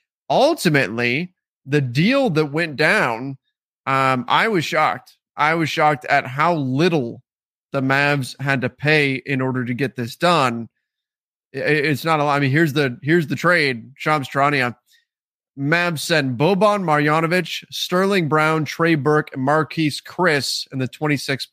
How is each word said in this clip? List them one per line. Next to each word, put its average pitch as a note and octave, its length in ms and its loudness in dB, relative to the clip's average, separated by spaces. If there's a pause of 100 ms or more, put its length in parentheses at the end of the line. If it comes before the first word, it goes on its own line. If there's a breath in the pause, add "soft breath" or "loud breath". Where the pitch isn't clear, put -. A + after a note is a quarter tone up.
(280 soft breath)
Ultimately, D3 1040 0 (320)
the C#3+ 160 0
deal F#3+ 500 2
that D#3 160 2
went D#3 280 -4
down, C#3 640 0 (480)
um, C3 420 2
I F3 200 2
was F3+ 180 0
shocked. D3 500 -2 (180)
I D3+ 200 2
was D#3+ 160 0
shocked D3+ 360 0
at C#3+ 200 0
how D3+ 280 0
little C#3 680 0 (500)
the C#3 80 -2
Mavs C#3 580 0
had C3+ 220 -2
to B2 80 -4
pay C#3+ 460 0
in C3 260 -6
order B2+ 240 -2
to B2 80 -6
get B2 240 -4
this A#2+ 180 -8
done. B2+ 540 0 (840)
I, C3+ 60 -8
it's D3 440 -2
not D#3+ 160 0
a C#3+ 40 0
lot. D3 120 0
I C#3+ 40 0
mean, C3+ 100 0
here's D#3 240 2
the, C3+ 280 -2
here's D#3 260 0
the - 60 -4
trade. C#3 640 0
Shams D3+ 320 -2
Charania. C#3 480 0 (840 soft breath)
Mavs D#3+ 420 0
send C3+ 380 0
Boban G3 460 2
Marjanovic, D#3+ 840 0
Sterling F#3 580 0
Brown, D#3 380 2
Trey E3 280 0
Burke, D3 380 0
and C3+ 100 -6
Marquese D3+ 640 0
Chriss D#3 640 -2
in C3+ 80 -8
the C3 80 -2
twenty-sixth C#3+ 680 -4